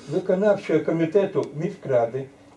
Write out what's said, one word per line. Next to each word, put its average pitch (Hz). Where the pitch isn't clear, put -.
виконавчого 185
комітету 165
міськради 131